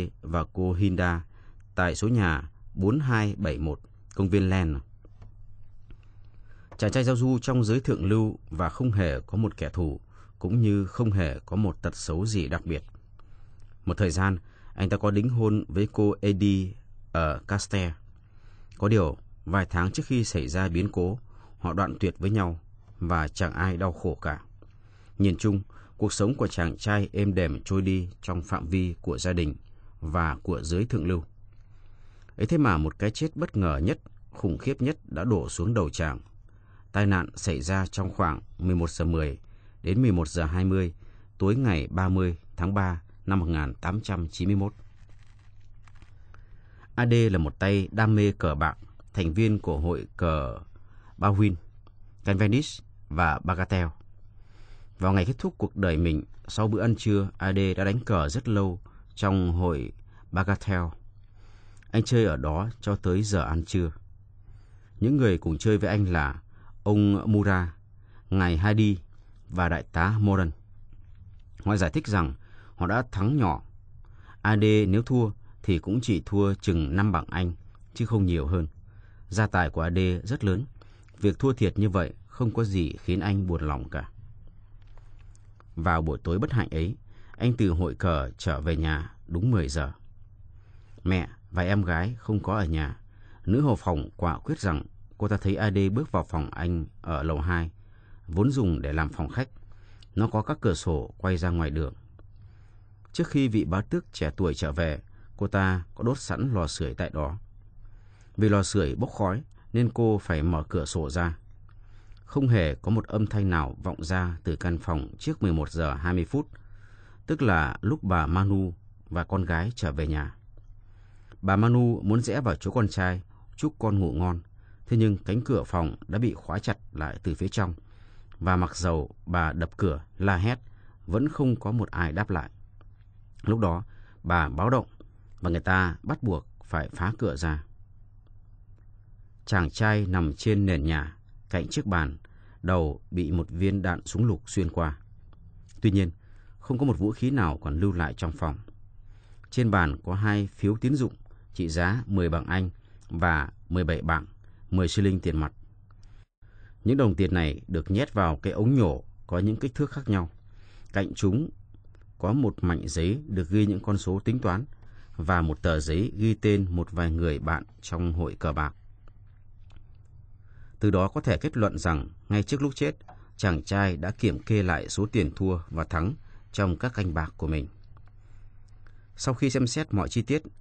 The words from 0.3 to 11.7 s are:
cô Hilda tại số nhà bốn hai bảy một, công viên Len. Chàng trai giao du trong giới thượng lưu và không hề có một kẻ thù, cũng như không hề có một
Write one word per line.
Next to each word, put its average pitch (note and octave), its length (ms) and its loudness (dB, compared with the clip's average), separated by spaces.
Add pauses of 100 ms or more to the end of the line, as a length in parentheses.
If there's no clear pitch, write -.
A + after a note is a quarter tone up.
cô F2+ 200 0
Hilda F2+ 520 2 (500)
tại F2+ 200 2
số - 120 -2
nhà F#2+ 420 2 (240)
bốn G#2 260 2
hai A2+ 380 0
bảy E2 200 -2
một, D2+ 220 -4 (360)
công G2 140 2
viên F#2+ 200 4
Len. E2+ 300 2 (2000)
Chàng C3 140 2
trai C3 120 2
giao B2+ 120 4
du B2 240 4
trong B2 240 2
giới A2 160 4
thượng - 260 0
lưu G#2+ 340 2 (100)
và E2 200 -2
không B2+ 220 -2
hề F2 280 2
có - 180 -6
một G#2+ 200 0
kẻ D#2 120 -4
thù, D2+ 320 -2 (380)
cũng G#2 220 2
như G2+ 240 4
không A2 260 0
hề D#2+ 340 0
có - 100 -4
một G2 260 0